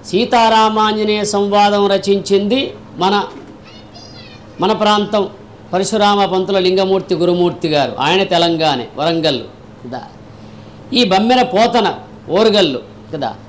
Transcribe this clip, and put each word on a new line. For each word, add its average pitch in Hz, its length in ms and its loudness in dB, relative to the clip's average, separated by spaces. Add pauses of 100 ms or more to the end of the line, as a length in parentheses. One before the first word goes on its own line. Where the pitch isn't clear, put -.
సీతారామాంజనేయ 214 1160 2
సంవాదం 202 640 2
రచించింది 196 840 0 (240)
మన, 196 260 0 (1400)
మన 214 120 0
ప్రాంతం 208 560 0 (440)
పరశురామ 202 520 2
పంతుల 190 340 0
లింగమూర్తి 185 560 0
గురుమూర్తి 175 540 0
గారు, 139 300 0
ఆయన 175 240 0
తెలంగాణే, 165 640 0 (100)
వరంగల్ 156 420 0 (460)
కదా. 120 160 -10 (920)
ఈ 247 100 4
బమ్మెర 220 380 2
పోతన 226 540 0 (340)
ఓరుగల్లు 190 500 2 (340)
కదా 139 220 -6 (140)